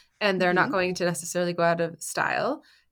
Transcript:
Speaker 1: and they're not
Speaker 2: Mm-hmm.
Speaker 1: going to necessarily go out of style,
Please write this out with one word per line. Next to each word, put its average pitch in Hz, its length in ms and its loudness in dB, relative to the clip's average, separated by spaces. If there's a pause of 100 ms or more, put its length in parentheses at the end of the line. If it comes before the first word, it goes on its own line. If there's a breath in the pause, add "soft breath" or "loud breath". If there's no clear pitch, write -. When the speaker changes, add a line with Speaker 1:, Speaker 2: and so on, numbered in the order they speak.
(200 soft breath)
Speaker 1:
and 190 220 2
they're 180 120 4
not 180 120 4
Speaker 2:
Mm-hmm. 269 80 -2
Speaker 1:
going 180 220 0
to 180 100 -2
necessarily 175 480 -2
go 170 100 -2
out 170 160 2
of 165 240 -4
style, - 600 -2 (280 soft breath)